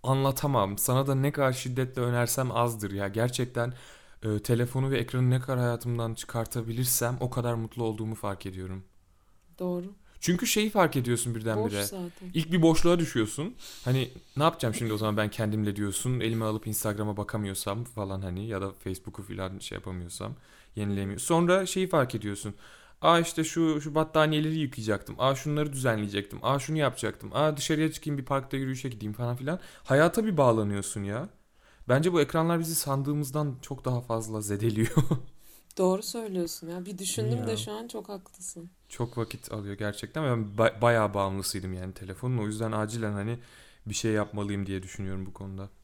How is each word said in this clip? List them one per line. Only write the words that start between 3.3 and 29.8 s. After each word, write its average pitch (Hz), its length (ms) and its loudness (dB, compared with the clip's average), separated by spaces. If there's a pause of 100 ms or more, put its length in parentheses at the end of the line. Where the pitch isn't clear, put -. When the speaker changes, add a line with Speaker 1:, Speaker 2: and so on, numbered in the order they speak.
Speaker 1:
e, 107 160 0
telefonu 123 520 0
ve 135 80 2
ekranı 123 320 2
ne 127 100 4
kadar 127 180 -2
hayatımdan 120 560 -2
çıkartabilirsem 120 1040 -2
o 123 100 0
kadar 120 240 0
mutlu 113 300 -4
olduğumu 110 300 -2
fark 98 320 -6
ediyorum. 92 380 -8 (760)
Speaker 2:
Doğru. 180 280 -4 (340)
Speaker 1:
Çünkü 180 260 0
şeyi 214 240 2
fark 180 260 4
ediyorsun 120 380 0
birdenbire. 110 300 -2
Speaker 2:
Boş 104 80 0 (180)
zaten. 185 440 -10
Speaker 1:
İlk 160 180 0
bir 180 100 6
boşluğa 165 360 8
düşüyorsun. 143 560 0 (300)
Hani 127 260 2 (260)
ne 135 60 2
yapacağım 139 320 2
şimdi 113 180 -2
o 104 40 2
zaman 107 200 0
ben 107 140 2
kendimle 107 460 0
diyorsun. 104 440 -2
Elime 113 240 0
alıp 107 220 -2
Instagram'a 104 500 -2
bakamıyorsam 101 680 -4
falan 95 380 -6
hani 95 240 -4
ya 101 140 -4
da 98 120 -4
Facebook'u - 500 -8
falan 95 360 -8
şey 98 180 -10
yapamıyorsam, 92 580 -8 (420)
yenileyemiyorum. 101 480 -2
Sonra 175 420 4
şeyi 185 220 0
fark 139 260 2
ediyorsun. 104 400 -6 (480)
Aa 170 180 6
işte 165 240 -2
şu, 156 360 0
şu 147 140 -8
battaniyeleri 156 640 2
yıkayacaktım. 110 600 -2
Aa 131 160 4
şunları 147 380 -2
düzenleyecektim. 107 680 -2
Aa 139 160 2
şunu 151 200 -2
yapacaktım. 117 560 -2
Aa 151 220 2
dışarıya 156 360 0
çıkayım 147 260 -4
bir 131 60 -8
parkta 135 320 -2
yürüyüşe 131 320 -4
gideyim 107 240 -6
falan 120 240 -4
filan. 143 220 -4 (260)